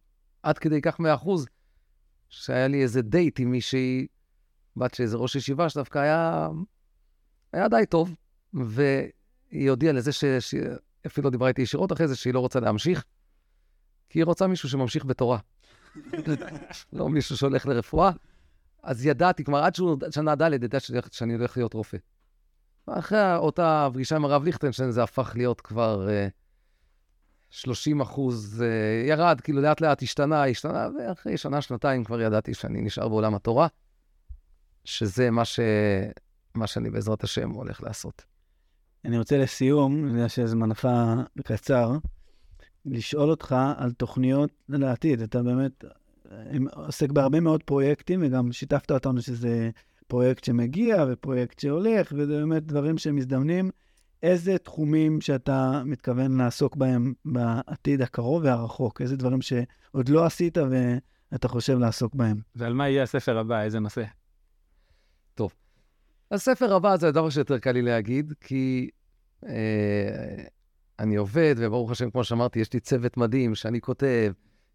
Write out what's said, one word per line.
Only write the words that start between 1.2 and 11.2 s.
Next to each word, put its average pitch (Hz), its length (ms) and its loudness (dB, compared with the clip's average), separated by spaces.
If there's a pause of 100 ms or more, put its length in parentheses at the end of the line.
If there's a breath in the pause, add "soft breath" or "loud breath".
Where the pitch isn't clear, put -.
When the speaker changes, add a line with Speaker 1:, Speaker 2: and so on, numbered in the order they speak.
Speaker 1:
שהיה 131 400 0
לי 139 140 2
איזה 127 200 2
דייט 139 380 2
עם 123 100 2
מישהי, 127 560 0 (680)
בת 120 180 -2
של 127 80 -4
איזה 117 140 0
ראש 123 200 -2
ישיבה, 139 320 -2
שדווקא 143 300 -4
היה, 160 500 0 (1040)
היה 196 160 0
די 220 200 4
טוב, 170 260 0 (400)
והיא 135 1160 -2
הודיעה 147 220 4
לזה 131 200 0
ש-, - 120 -2
ש-, 131 300 0 (520)
אפילו 143 180 -4